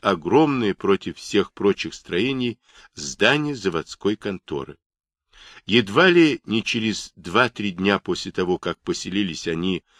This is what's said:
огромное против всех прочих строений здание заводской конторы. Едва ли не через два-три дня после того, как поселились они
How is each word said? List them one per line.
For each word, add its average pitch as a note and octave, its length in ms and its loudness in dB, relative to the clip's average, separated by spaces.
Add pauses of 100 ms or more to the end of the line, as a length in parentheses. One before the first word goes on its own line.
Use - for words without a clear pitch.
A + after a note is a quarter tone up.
огромное G#2+ 720 2
против F#2+ 460 -2
всех - 340 -2
прочих F#2+ 400 0
строений A#2+ 680 -4 (360)
здание C3 600 0
заводской F#2+ 600 -2
конторы. D2+ 640 -8 (880)
Едва B2+ 420 4
ли E3 360 6
не G#2+ 200 -2
через A2 500 -4
два-три G2+ 580 0
дня F#2+ 260 2
после F#2 340 -6
того, F2+ 260 -2
как F2 220 -6
поселились F#2 640 -4
они E2+ 380 -4 (140)